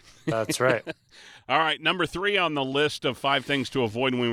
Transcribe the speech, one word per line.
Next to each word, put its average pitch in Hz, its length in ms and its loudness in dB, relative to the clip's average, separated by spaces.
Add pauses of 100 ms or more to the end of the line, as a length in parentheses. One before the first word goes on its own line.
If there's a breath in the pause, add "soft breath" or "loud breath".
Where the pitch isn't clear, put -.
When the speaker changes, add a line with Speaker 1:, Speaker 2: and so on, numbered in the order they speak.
(120)
Speaker 1:
<laughs> - 160 -20
Speaker 2:
That's 113 320 -2
right. 127 240 2 (680 loud breath)
Speaker 1:
All 135 100 4
right, 156 220 0
number 170 240 0
three 196 320 -2
on 170 160 0
the 143 120 0
list 139 400 0
of 127 120 0
five 139 280 0
things 139 260 -2
to 135 120 2
avoid 120 300 0
when 123 80 0
we 123 120 2